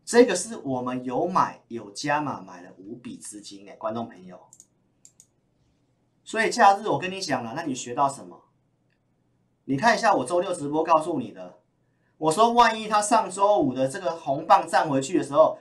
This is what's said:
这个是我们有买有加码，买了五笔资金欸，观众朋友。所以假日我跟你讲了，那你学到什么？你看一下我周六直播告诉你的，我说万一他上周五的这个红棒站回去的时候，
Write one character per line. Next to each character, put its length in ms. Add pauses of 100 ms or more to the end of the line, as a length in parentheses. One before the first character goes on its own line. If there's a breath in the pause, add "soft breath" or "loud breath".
这 220
个 80
是 240
我 240
们 220
有 220
买 420
有 240
加 280
码， 200
买 220
了 160
五 180
笔 200
资 240
金 280
欸， 80
观 180
众 140
朋 180
友。 140 (1800)
所 200
以 60
假 260
日 100
我 120
跟 120
你 100
讲 220
了， 140
那 60
你 120
学 180
到 160
什 160
么？ 160 (1200)
你 120
看 200
一 20
下 160
我 100
周 160
六 140
直 140
播 140
告 180
诉 180
你 140
的， 280 (580)
我 120
说 220
万 280
一 60
他 160
上 280
周 280
五 140
的 160
这 120
个 160
红 300
棒 200
站 220
回 120
去 180
的 60
时 80
候， 280